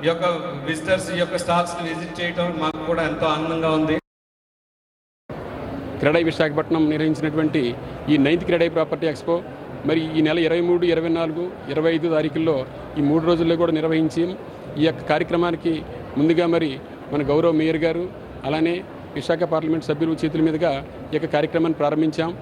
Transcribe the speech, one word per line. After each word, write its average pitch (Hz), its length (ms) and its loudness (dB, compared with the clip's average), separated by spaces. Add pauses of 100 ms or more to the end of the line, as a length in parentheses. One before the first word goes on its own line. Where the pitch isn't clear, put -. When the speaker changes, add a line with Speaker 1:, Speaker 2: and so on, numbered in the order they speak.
Speaker 1:
ఈ 156 60 4
యొక్క 170 140 -2 (440)
విజిటర్స్ 185 480 -2
ఈ 175 80 0
యొక్క 175 200 -6
స్టాల్స్ని 170 460 0
విజిట్ 160 300 -8
చేయడం 175 300 -2 (140)
మాకు 156 260 -4
కూడా 165 220 0
ఎంతో 156 140 -2 (100)
ఆనందంగా 160 420 0
ఉంది. 156 180 2 (2000)
Speaker 2:
క్రెడాయ్ 160 300 4
విశాఖపట్నం 156 600 0
నిర్వహించినటువంటి 156 720 0 (500)
ఈ 151 40 6 (100)
నైన్త్ 165 220 2
క్రెడాయ్ 170 280 2
ప్రాపర్టీ 160 360 0
ఎక్స్‌పో 170 240 -2 (520)
మరి 160 120 2 (180)
ఈ - 80 4
నెల 160 200 2
ఇరవై 165 220 2
మూడు, 175 240 4
ఇరవై 165 240 2
నాలుగు, 165 260 -2 (300)
ఇరవై 156 240 2
ఐదు 156 180 0
తారీఖుల్లో 156 400 2 (440)
ఈ 147 100 2
మూడు 160 200 4
రోజుల్లో 165 320 4
కూడా 170 180 4
నిర్వహించి, 160 440 2 (580)
ఈ 151 60 4
యొక్క - 240 0
కార్యక్రమానికి 170 600 2 (460)
ముందుగా 165 360 4
మరి 165 160 2 (420)
మన 147 80 0 (100)
గౌరవ 165 300 4
మేయర్ 156 240 2
గారు, 165 200 0 (420)
అలానే 160 280 2 (420)
విశాఖ 160 260 0 (100)
పార్లమెంట్ 156 360 0
సభ్యులు 160 360 0
చేతుల 160 220 0
మీదుగా 160 260 2 (380)
ఈ - 60 -8
యొక్క 151 200 -2
కార్యక్రమాన్ని 160 460 2
ప్రారంభించాం. 156 600 0